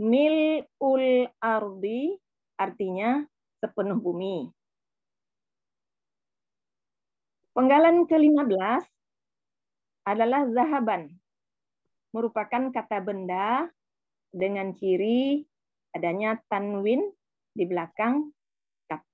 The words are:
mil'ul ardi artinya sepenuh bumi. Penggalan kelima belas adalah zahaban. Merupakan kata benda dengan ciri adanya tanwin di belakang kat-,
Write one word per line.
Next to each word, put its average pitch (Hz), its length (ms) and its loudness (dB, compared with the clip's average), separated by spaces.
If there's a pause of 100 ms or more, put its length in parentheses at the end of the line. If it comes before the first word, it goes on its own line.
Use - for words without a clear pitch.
mil'ul 269 1400 2
ardi 220 800 -4 (400)
artinya 196 640 -4 (400)
sepenuh 202 400 -4
bumi. 175 480 -6 (3000)
Penggalan 320 560 6
kelima 302 400 6
belas 202 320 0 (1300)
adalah 240 400 0
zahaban. 226 640 -2 (960)
Merupakan 226 640 -4
kata 220 240 -6
benda 196 720 -4 (640)
dengan 190 400 -4
ciri 233 720 0 (480)
adanya 196 560 -4
tanwin 208 640 -2 (400)
di 175 160 -4
belakang 226 640 -4 (560)
kat-, 156 240 -10